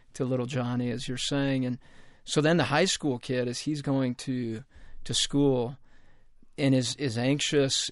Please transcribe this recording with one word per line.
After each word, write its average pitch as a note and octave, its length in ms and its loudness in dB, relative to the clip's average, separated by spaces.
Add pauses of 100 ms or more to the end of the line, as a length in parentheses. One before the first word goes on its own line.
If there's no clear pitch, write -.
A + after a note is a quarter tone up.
(140)
to C#3+ 100 -4
little B2+ 220 0
Johnny, B2 440 -2
as A#2+ 180 -6
you're B2+ 80 -4
saying? C#3 480 0
And B2 140 -4 (460)
so - 160 0
then D#3 160 6
the D#3 80 4
high C#3+ 220 2
school C#3+ 340 -2
kid, B2 280 -2
as A#2+ 120 -6
he's D3+ 220 -4
going C3+ 340 0
to, B2 460 -4 (420)
to - 100 -4
school C3+ 600 2 (840)
and C#3 160 4
is, A#2+ 220 2
is A#2+ 220 -2
anxious C#3 720 2